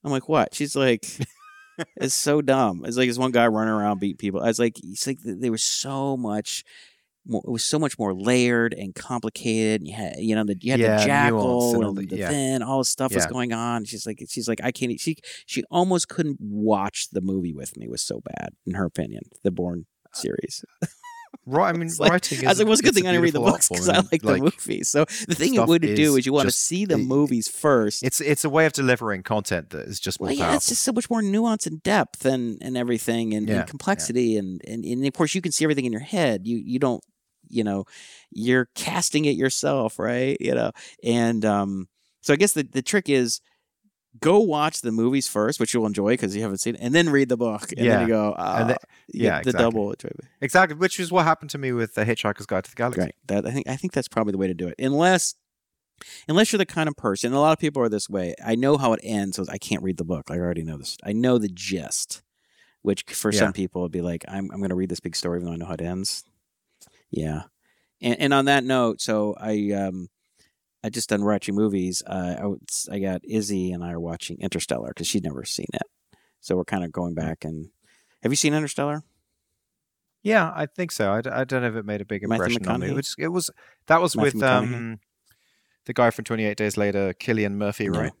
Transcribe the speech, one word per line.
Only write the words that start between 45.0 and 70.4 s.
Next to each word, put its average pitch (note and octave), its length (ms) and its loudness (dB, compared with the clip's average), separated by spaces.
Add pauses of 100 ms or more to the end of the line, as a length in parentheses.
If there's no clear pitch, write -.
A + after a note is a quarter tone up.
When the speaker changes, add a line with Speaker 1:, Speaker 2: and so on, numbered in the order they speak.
Speaker 1:
first, G#2+ 320 0
which A2+ 140 0
you'll A2+ 140 2
enjoy G#2 280 2
'cause G2+ 200 -4
you G#2+ 80 -4
haven't G2 160 -4
seen A#2 160 -2
it, - 60 -14
and A#2+ 120 -2
then E3 160 6
read C#3 200 4
the B2 80 4
book, A2+ 380 -2
and A#2 140 4
then G#2+ 100 6
Speaker 2:
Yeah. - 20 2
Speaker 1:
you F#2+ 60 0
go, G#2+ 300 2
Speaker 2:
And A2+ 320 0
the, C3 60 2
Speaker 1:
"Ah," - 20 -8 (340)
you - 120 -4
Speaker 2:
yeah, F2+ 140 2
Speaker 1:
get - 60 -4
the B2+ 60 0
Speaker 2:
exactly. A#2 160 2
Speaker 1:
double A2 260 0
enjoyment. - 340 -12 (140)
Speaker 2:
Exactly, D#3 380 2
which F#3 220 0
is E3+ 120 -4
what F3 140 4
happened D#3+ 260 0
to D3+ 60 -8
me C3+ 140 -2
with A#2 240 -2
The G#2+ 100 2
Hitchhiker's G#2+ 400 -2
Guide G2 200 -2
to - 60 -18
the - 40 -20
Galaxy. A#2+ 260 0
Speaker 1:
Right. - 140 -2 (120)
That, G2+ 200 0
I A2+ 40 -4
think, C3+ 160 -4
I C3 80 -4
think F3 180 -6
that's C3 140 -2
probably G#2+ 260 -2
the F#2+ 40 -2
way F#2+ 100 0
to F#2 60 -2
do F2 140 -6
it. - 100 -10
Unless, D#3+ 560 2 (960)
unless F#3+ 240 4
you're A3 80 0
the F#3+ 60 2
kind D#3 240 -2
of C#3+ 60 -6
person, A2+ 340 -2
and B2+ 60 -2
a C#3 40 2
lot D#3 140 6
of D#3 60 0
people C#3+ 220 -2
are A2+ 80 2
this G#2 200 -2
way. F#2 260 -4 (100)
I A2+ 100 2
know C3+ 220 4
how B2+ 160 2
it - 100 -2
ends, G2+ 340 -4
so F#2+ 120 -4
I G2 80 -10
can't F#2+ 260 -4
read F#2 140 -2
the F2 80 -6
book. D#2+ 240 -4
I D#2+ 80 -4
already F2 260 -2
know D#2+ 140 -8
this. - 260 -10
I G2+ 100 -4
know B2 260 4
the G#2 100 -2
gist, F#2 720 -6 (600)
which G2 200 -2 (100)
for - 180 0
Speaker 2:
Yeah. G#2 80 2
Speaker 1:
some F#2+ 140 4
people F#2 280 -4
would F2 100 -4
be F2 100 -4
like, E2+ 260 -6
"I'm, G2 240 -8
I'm G2+ 100 -8
gonna F2+ 140 -2
read F#2 140 -2
this F2+ 100 -6
big E2 160 -10
story F2 240 -4
even F2 80 -6
though E2+ 60 -6
I E2 40 -8
know E2+ 80 -8
how F2 80 -8
it E2 80 -8
ends." F#2 420 -6 (840)
Yeah. D#2 340 -6 (580)
And, A#2+ 180 0
and C#3 140 2
on C#3 120 4
that C#3 180 4
note, B2+ 380 0
so G#2+ 380 0
I, G#2 320 -2
um, F#2+ 380 -4 (720)